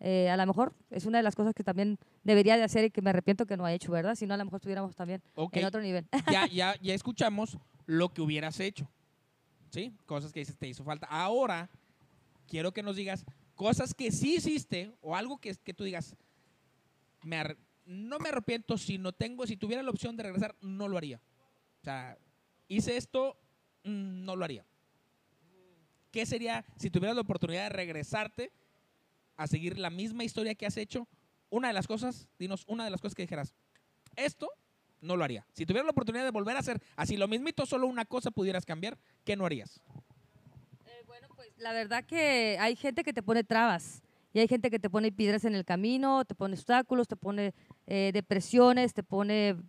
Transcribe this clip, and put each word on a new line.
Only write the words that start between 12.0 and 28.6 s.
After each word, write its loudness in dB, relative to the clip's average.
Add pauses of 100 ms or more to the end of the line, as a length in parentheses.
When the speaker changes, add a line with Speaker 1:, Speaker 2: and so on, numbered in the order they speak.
Speaker 2:
quiero -2
que -8
nos -6
digas -6 (300)
cosas 0
que -4
sí 0
hiciste -4
o -6
algo -6
que, -10
que -14
tú -10
digas, -8 (1080)
"Me -8
arre-, -6 (300)
no -10
me -6
arrepiento, -4
si -6
no -6
tengo, -8
si -6
tuviera -4
la -4
opción -6
de -10
regresar, -4
no -6
lo -2
haría". -8 (600)
O -20
sea, -10 (500)
hice 0
esto, -2 (480)
mm, -8
no -6
lo -2
haría. -8 (1500)
¿qué -2
sería, -4 (120)
si -6
tuvieras 2
la 0
oportunidad -2
de -6
regresarte -6 (840)